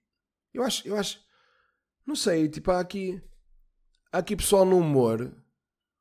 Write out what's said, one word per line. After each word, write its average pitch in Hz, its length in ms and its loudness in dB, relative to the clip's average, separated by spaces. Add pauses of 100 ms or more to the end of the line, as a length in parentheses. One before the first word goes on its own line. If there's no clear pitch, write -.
(540)
eu 233 100 -4
acho, - 240 -4
eu 202 100 -6
acho, 202 220 -4 (880)
não 302 100 -6
sei, 160 320 0
tipo, 151 220 -6
há 180 100 0
aqui, 185 420 -8 (880)
há 170 80 -4
aqui 185 180 -4
pessoal 190 280 4
no 185 140 6
humor. 127 540 2 (680)